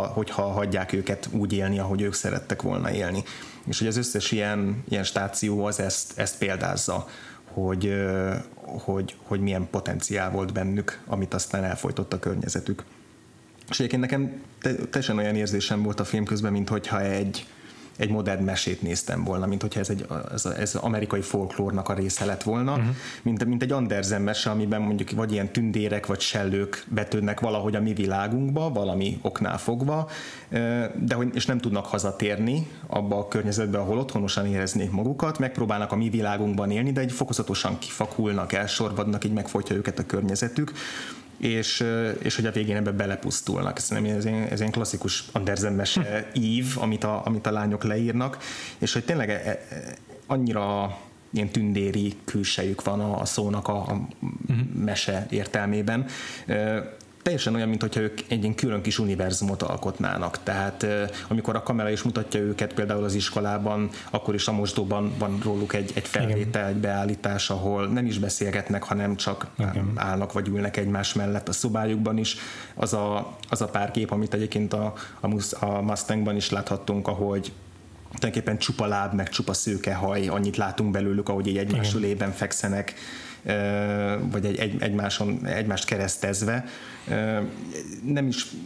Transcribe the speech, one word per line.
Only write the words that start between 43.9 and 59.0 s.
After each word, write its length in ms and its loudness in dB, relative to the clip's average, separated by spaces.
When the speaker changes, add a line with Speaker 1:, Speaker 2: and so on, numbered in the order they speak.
Speaker 1:
ez 80 0
ilyen, 240 2
ez 120 0
ilyen 120 2
klasszikus 600 -2
Andersen 400 2
mese 280 2
Speaker 2:
Hm. 100 0
Speaker 1:
ív, 240 2
amit 260 0
a, 220 0
amit 200 0
a 40 0
lányok 340 2
leírnak, 540 0
és 140 0
hogy 120 0
tényleg, 260 2
e, 40 2
e, 260 -4
annyira 720 0
ilyen 160 2
tündéri 640 2
külsejük 600 0
van 160 0
a, 200 0
a 40 0
szónak 440 0
a, 120 2
a 140 -2
Speaker 2:
Mhm. 120 2
Speaker 1:
mese 460 0
értelmében. 760 2
Ö, 320 2
teljesen 320 2
olyan, 140 2
mint 120 2
hogyha 200 0
ők 180 0
egy 140 0
ilyen 120 2
külön 280 0
kis 160 0
univerzumot 640 2